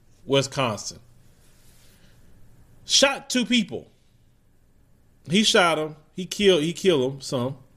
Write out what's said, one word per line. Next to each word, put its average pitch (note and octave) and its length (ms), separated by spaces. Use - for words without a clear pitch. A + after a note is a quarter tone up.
Wisconsin, C3 760
shot C4+ 420
two B3 160
people. G3 440
He G3+ 140
shot E3+ 340
him. D#3 180
He F#3 100
killed, F3+ 380
he E3 100
killed C#3 400
him, C#3 80
some. C3 380